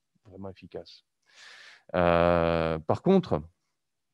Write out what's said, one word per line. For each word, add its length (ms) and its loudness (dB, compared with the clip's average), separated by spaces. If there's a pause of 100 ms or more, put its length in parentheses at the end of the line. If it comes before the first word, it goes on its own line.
(260)
euh, 40 -20
vraiment 180 -16
efficace. 560 -20 (880)
Euh, 840 2
par 240 -4
contre, 400 0 (720)